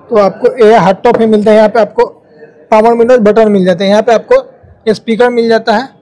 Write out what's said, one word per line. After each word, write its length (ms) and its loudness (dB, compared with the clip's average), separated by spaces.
तो 160 -6
आपको 400 -2
ये 180 4
hard 240 0
top 200 0
ही 80 0
मिलता 240 0
है, 60 2
यहाँ 120 2
पे 120 -2
आपको 240 -2
power 220 2
विंडो 280 2
button 300 2
मिल 140 0
जाते 180 -2
हैं, 80 -2
यहाँ 120 0
पे 100 0
आपको 800 -4
speaker 380 -4
मिल 180 -2
जाता 240 -2
है 100 -4